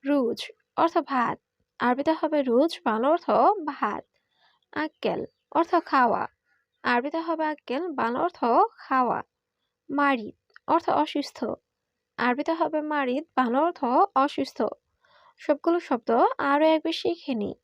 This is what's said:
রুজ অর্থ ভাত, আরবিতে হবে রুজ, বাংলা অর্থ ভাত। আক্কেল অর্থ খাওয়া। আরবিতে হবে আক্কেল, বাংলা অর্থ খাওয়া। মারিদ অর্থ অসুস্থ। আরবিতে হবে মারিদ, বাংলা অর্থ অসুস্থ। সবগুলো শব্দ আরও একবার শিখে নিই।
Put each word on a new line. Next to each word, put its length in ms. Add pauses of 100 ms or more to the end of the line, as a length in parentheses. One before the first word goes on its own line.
রুজ 360 (360)
অর্থ 180 (160)
ভাত, 260 (440)
আরবিতে 320
হবে 300
রুজ, 300 (120)
বাংলা 240
অর্থ 200 (360)
ভাত। 400 (680)
আক্কেল 480 (300)
অর্থ 220 (120)
খাওয়া। 380 (640)
আরবিতে 360
হবে 240
আক্কেল, 440
বাংলা 320
অর্থ 200 (360)
খাওয়া। 420 (720)
মারিদ 480 (300)
অর্থ 240
অসুস্থ। 480 (800)
আরবিতে 340
হবে 300
মারিদ, 420 (120)
বাংলা 240
অর্থ 200 (340)
অসুস্থ। 440 (840)
সবগুলো 400
শব্দ 300 (280)
আরও 280
একবার 260
শিখে 420
নিই। 280